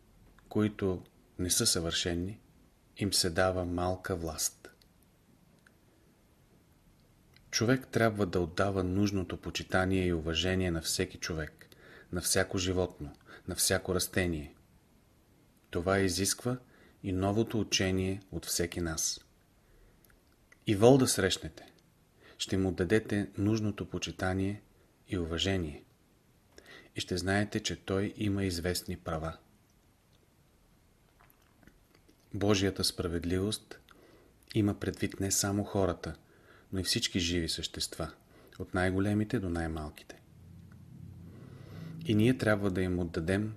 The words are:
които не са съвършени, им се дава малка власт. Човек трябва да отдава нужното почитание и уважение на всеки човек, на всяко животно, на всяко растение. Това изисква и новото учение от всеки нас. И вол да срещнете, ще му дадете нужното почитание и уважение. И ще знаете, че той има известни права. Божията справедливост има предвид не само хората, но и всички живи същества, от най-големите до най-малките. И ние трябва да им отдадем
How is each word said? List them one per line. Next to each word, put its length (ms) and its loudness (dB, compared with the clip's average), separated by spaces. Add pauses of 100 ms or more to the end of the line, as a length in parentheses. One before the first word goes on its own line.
(500)
които 540 0 (360)
не 100 -2
са 180 2
съвършени, 720 -2 (580)
им 160 0
се 160 2
дава 360 2
малка 500 -2
власт. 540 -6 (2750)
Човек 360 2
трябва 380 2
да 140 0
отдава 440 0
нужното 580 0
почитание 640 0
и 80 2
уважение 580 0
на 100 -2
всеки 360 -4
човек, 520 -8 (420)
на 100 -4
всяко 360 0
животно, 580 -2 (320)
на 80 -6
всяко 400 0
растение. 600 0 (1120)
Това 300 2
изисква 580 0 (460)
и 80 -4
новото 480 0
учение 640 0 (100)
от 140 -8
всеки 360 -2
нас. 420 -4 (1400)
И 80 4
вол 220 10
да 100 6
срещнете, 680 -2 (640)
ще 200 -2
му 140 2
дадете 640 2
нужното 520 0
почитание 720 -2 (460)
и 100 -2
уважение. 640 -2 (1120)
И 60 -6
ще 160 -4
знаете, 460 0
че 120 -4
той 420 -2
има 260 0
известни 540 -2
права. 400 -6 (3000)
Божията 500 2
справедливост 960 -2 (760)
има 240 2
предвид 400 -4
не 120 0
само 320 0
хората, 520 0 (560)
но 80 -2
и 40 -2
всички 360 0
живи 300 0
същества, 600 -6 (480)
от 140 -8
най-големите 680 2
до 100 -2
най-малките. 720 -6 (1800)
И 100 4
ние 220 6
трябва 340 2
да 100 0
им 180 2
отдадем 580 0